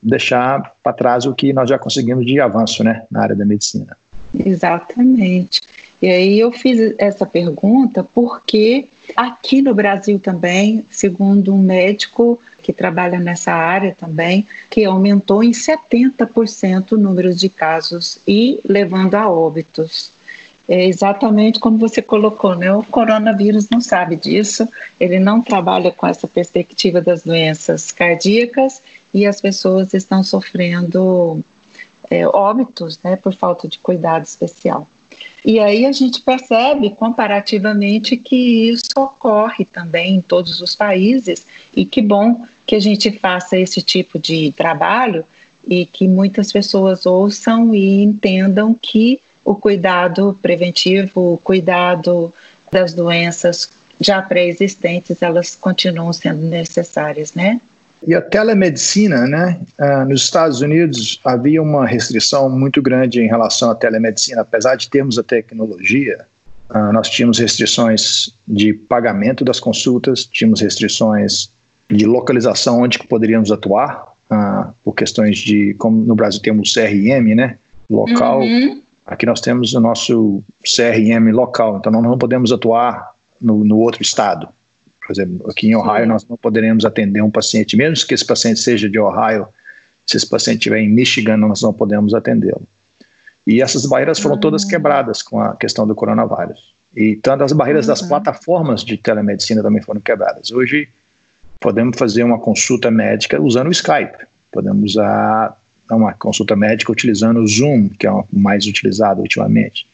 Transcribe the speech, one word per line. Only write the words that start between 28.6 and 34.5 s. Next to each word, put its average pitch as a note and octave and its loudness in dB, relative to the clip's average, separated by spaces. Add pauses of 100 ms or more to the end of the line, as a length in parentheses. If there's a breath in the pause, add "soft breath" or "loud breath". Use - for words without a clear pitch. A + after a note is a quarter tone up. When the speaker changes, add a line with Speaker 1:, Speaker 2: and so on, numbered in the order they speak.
Speaker 2:
e G3+ 2
as G3+ -2
pessoas F#3+ -2
estão F#3+ 0
sofrendo, F3 -2 (640 loud breath)
é, E3+ 0
óbitos, G3 -2
né, F#3 -2
por F#3 -4
falta F3 -4
de - -12
cuidado E3 -2
especial. - -6 (560 loud breath)